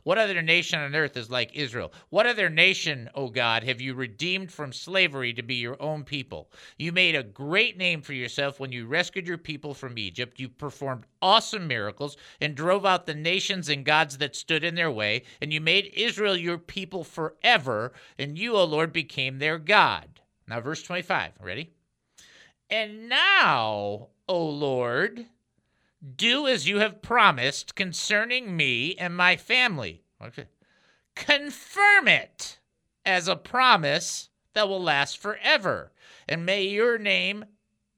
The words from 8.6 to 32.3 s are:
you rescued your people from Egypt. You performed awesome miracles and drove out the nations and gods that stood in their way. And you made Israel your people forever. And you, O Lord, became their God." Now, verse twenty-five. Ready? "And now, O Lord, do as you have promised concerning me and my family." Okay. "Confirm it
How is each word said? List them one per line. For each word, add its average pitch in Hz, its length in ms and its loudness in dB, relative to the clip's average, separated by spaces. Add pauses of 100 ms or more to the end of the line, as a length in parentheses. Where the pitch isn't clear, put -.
you 120 140 -8
rescued 170 420 -2
your 170 80 -4
people 147 380 -10
from 120 240 -12
Egypt. 104 420 -8
You 127 80 -8
performed 135 560 -8 (160)
awesome 202 480 2
miracles 117 480 -4 (240)
and 151 140 -2
drove 180 320 2
out 180 180 4
the 156 100 -6
nations 170 540 -2
and 143 160 0
gods 151 340 2
that 143 160 -4
stood 160 300 -2
in 170 100 -2
their 170 160 0
way. 107 340 0 (180)
And 151 100 -6
you 156 80 -2
made 180 340 0
Israel 208 400 0
your 170 220 -2
people 170 480 -10
forever. 151 880 0 (260)
And 147 200 -6
you, 226 180 -2
O 185 80 6
Lord, 156 260 0
became 135 480 -4
their 156 200 -2
God." 151 600 2 (280)
Now, 117 120 -6
verse 151 220 -8
twenty-five. 175 500 -4 (100)
Ready? 110 300 -10 (960)
"And 220 400 -4
now, 135 1000 4 (180)
O 175 200 0
Lord, 143 800 -2 (880)
do 254 320 2
as 185 220 2
you 202 100 2
have 208 240 -2
promised 170 720 2
concerning 214 800 -2
me 139 400 0
and 175 200 -6
my 180 200 6
family." 170 640 0 (200)
Okay. - 240 -14 (680)
"Confirm 294 920 4
it - 500 0 (460)